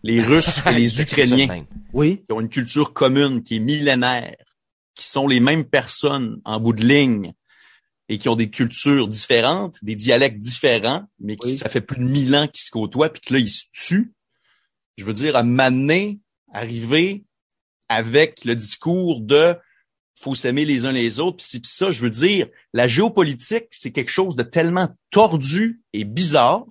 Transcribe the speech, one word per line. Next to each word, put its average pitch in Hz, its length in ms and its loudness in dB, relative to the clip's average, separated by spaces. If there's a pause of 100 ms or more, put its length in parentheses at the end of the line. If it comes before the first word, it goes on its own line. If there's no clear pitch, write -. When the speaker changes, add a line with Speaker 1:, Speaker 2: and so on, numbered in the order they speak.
Speaker 1:
Les 113 180 2
Russes 156 380 2 (100)
et 135 40 4
Speaker 2:
<laughs> - 20 2
Speaker 1:
les 117 260 2
Speaker 2:
Explique 156 80 -2 (200)
ça 123 80 4
de 131 40 4
Speaker 1:
Ukrainiens 135 60 2
Speaker 2:
même. 87 180 -8 (300)
Speaker 3:
Oui. 151 320 0
Speaker 1:
qui - 80 -8
ont 110 60 -6
une 117 100 -6
culture 139 420 -2
commune 135 500 2
qui 117 140 -6
est 110 40 -2
millénaire, 127 720 -2 (600)
qui - 120 -12
sont 139 220 -2
les 127 120 4
mêmes 143 240 2
personnes 135 800 -2
en 110 160 -6
bout 113 140 2
de 107 100 -2
ligne 123 480 2 (760)
et 110 80 -4
qui 135 100 -4
ont 117 80 0
des 113 140 -2
cultures 127 580 0
différentes, 135 760 0
des 107 120 -8
dialectes 120 460 2
différents, 120 640 -2 (160)
mais 104 160 -10
qui, 113 160 -10
Speaker 3:
Oui. 135 40 -4
Speaker 1:
ça 127 140 -6
fait 127 100 -2
plus 127 240 -10
de - 60 -
mille 135 260 2
ans 147 120 2
qu'ils - 160 -10
se - 60 -8
côtoient, 113 400 0
puis - 140 -20
que - 80 -4
là, 135 60 2
ils 117 100 0
se - 240 -6
tuent. - 400 0 (880)
Je 98 80 -10
veux 107 80 -4
dire, 139 220 0
à 120 60 4
m'amener, 135 760 2 (340)
arriver 120 720 -4 (640)
avec 117 560 0
le 117 120 -2
discours 160 640 -4
de « 147 340 4 (680)
faut 135 140 -6
s'aimer 127 320 -2
les 135 180 0
uns 135 80 -2
les 117 280 -2
autres », 180 180 -2
puis - 80 -14
ci, 123 140 -10
puis - 120 -8
ça, 190 180 -2
je 120 120 -4
veux 120 80 0
dire, 160 380 0 (260)
la 123 140 4
géopolitique, 196 840 0
c'est - 220 -12
quelque 127 180 -4
chose 190 260 -2
de 123 60 -2
tellement 170 460 0 (220)
tordu 196 680 2 (140)
et 104 100 -6
bizarre 147 680 2